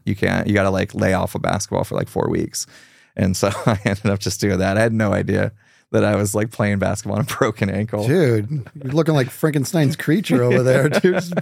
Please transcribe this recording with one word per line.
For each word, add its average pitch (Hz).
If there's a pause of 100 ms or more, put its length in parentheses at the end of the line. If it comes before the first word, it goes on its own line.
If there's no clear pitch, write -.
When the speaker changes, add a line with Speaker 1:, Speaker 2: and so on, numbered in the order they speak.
Speaker 1:
you 98
can't, 92
you 101
gotta, 98
like, 95
lay 95
off 92
of -
basketball -
for, -
like, 50
four -
weeks." - (480)
And 95
so 98
<laughs> -
I 110
ended 101
up 98
just -
doing 101
that. 95
I -
had 113
no 107
idea 98 (400)
that 107
I 104
was, 104
like, 110
playing 101
basketball 98
on 104
a -
broken 110
ankle. 104
Speaker 2:
Dude, 127 (180)
you're 131
looking 160
like 135
Frankenstein's 151
creature 156
over 123
there, 131
Speaker 1:
<laughs> -
Speaker 2:
dude, 185
just 175